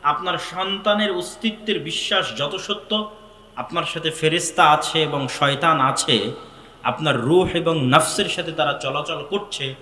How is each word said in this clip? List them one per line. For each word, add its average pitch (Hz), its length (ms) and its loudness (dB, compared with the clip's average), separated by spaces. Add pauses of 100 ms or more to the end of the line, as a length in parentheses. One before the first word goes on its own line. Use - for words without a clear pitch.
আপনার 165 340 0
সন্তানের 202 720 0
অস্তিত্বের 185 680 -4
বিশ্বাস 156 580 -2
যত 147 180 -4
সত্য, 214 560 -4 (440)
আপনার 165 280 -4
সাথে 160 280 -4
ফেরেশতা 165 600 4
আছে - 320 2
এবং 143 240 -2
শয়তান 143 540 2
আছে, 131 500 2 (520)
আপনার 139 380 0
রূহ 170 320 4
এবং 160 340 0
নফসের 160 420 2
সাথে 165 220 -6
তারা 147 220 0
চলাচল 147 560 -4
করছে 139 520 -6